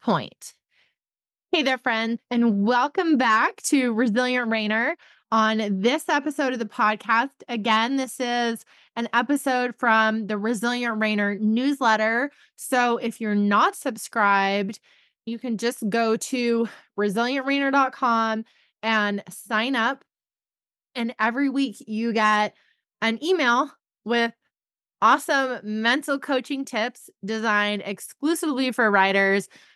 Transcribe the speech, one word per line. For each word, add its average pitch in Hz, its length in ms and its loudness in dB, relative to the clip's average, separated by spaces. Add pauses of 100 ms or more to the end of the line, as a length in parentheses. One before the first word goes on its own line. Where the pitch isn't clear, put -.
point. - 540 -2 (960)
Hey 320 100 2
there, 262 160 0
friend, 226 400 -2 (140)
and 226 340 2
welcome 294 500 2
back 233 500 2
to 254 260 2
Resilient 247 580 0
Rainer. 220 460 -2 (340)
On 220 280 2 (120)
this 226 380 0
episode 285 440 -2
of 254 60 -4
the 233 60 -4
podcast, 220 680 0 (180)
again, 226 460 0
this 262 240 -4
is 240 460 -2 (320)
an 233 160 -4
episode 247 640 0
from 220 500 2
the 214 100 -4
Resilient 233 640 -2
Rainer 208 380 0
newsletter. 226 920 0 (240)
So 247 400 0
if 226 240 -6
you're 214 160 0
not 208 400 2
subscribed, 202 1040 0 (460)
you 226 120 -8
can 233 180 -4
just 233 320 -4
go 226 280 2
to 233 520 0 (280)
resilient 233 500 -2
rainer 277 240 0
dot 269 220 2
com 226 520 0 (380)
and 208 460 0
sign 240 480 -4
up. 247 280 -2 (920)
And 233 240 -4
every 240 300 0
week 262 260 -2 (100)
you 220 260 -4
get 214 440 2 (440)
an 226 220 -2
email 285 480 2 (340)
with 233 280 0 (680)
awesome 269 640 2
mental 233 560 0
coaching 269 460 -4
tips - 460 -6 (140)
designed 208 600 0
exclusively 269 880 -2
for 226 180 2
writers, 196 580 4 (260)